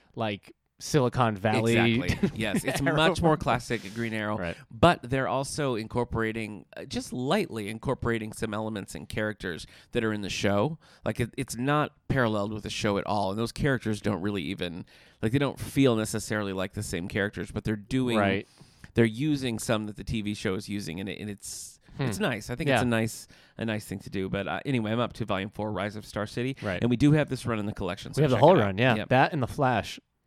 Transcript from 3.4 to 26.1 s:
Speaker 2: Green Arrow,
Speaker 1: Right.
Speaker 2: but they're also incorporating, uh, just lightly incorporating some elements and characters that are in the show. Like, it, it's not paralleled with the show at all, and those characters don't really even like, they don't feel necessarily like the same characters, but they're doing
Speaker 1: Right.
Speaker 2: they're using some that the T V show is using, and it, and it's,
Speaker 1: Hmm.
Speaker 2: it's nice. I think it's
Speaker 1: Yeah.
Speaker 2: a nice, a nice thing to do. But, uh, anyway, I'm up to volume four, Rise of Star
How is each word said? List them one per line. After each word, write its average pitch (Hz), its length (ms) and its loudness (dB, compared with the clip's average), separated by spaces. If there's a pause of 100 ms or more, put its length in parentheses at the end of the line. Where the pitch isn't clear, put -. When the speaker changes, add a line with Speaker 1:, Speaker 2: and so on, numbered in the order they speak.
Speaker 2:
Green 113 200 -4
Arrow, 107 240 -2
Speaker 1:
Right. 87 180 -4 (160)
Speaker 2:
but 165 320 4
they're 131 240 -2
also 131 480 -2
incorporating, 110 880 -4 (140)
uh, 90 80 -12
just 240 260 -8
lightly 127 560 -2
incorporating 113 640 -4
some 110 220 -6
elements 107 420 -6
and - 140 -12
characters 107 580 -6 (240)
that 117 140 0
are 107 80 2
in 104 80 -4
the 92 80 -4
show. 104 480 2 (260)
Like, 113 160 -4
it, 117 180 -2
it's 123 200 -6
not 143 340 0 (160)
paralleled 110 460 2
with 107 100 -8
the 101 60 -8
show 104 280 2
at - 80 0
all, 101 260 0
and 104 60 -4
those 117 140 -2
characters 110 480 0
don't 101 220 -2
really 101 220 -2
even 87 420 -6 (360)
like, 110 100 2
they 135 80 2
don't 139 200 -2
feel 127 360 4
necessarily 107 580 -2
like 95 200 -4
the 107 100 -6
same 90 240 -4
characters, 104 440 -4
but 104 120 -6
they're 107 120 0
doing 120 420 0
Speaker 1:
Right. 98 300 2 (460)
Speaker 2:
they're 117 120 2
using 127 540 -2
some 107 280 -2
that 104 100 -12
the 95 60 -12
T 113 180 -4
V 104 120 -4
show 101 220 -4
is 101 140 -8
using, 95 300 -6
and 98 100 -6
it, 82 100 -8
and 104 100 -10
it's, - 500 -14 (180)
Speaker 1:
Hmm. 139 60 -4
Speaker 2:
it's 127 160 -4
nice. 123 300 -4
I 123 60 -4
think 143 140 -2
it's 127 100 4
Speaker 1:
Yeah. - 40 4
Speaker 2:
a - 20 2
nice, 113 420 0 (300)
a 110 80 -4
nice 107 200 -4
thing - 140 -8
to - 100 -14
do. 95 200 -4
But, 95 180 -4
uh, 80 180 -4
anyway, 113 260 0
I'm 117 80 2
up 113 140 -2
to 117 120 -6
volume 98 240 -2
four, 107 220 -4
Rise 101 260 -4
of 104 80 -12
Star 104 200 -4